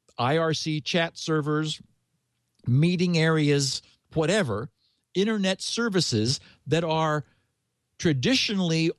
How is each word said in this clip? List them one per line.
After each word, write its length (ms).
I 200
R 160
C 260
chat 360
servers, 640
meeting 520
areas, 640
whatever, 580
internet 480
services 800
that 180
are 400
traditionally 1000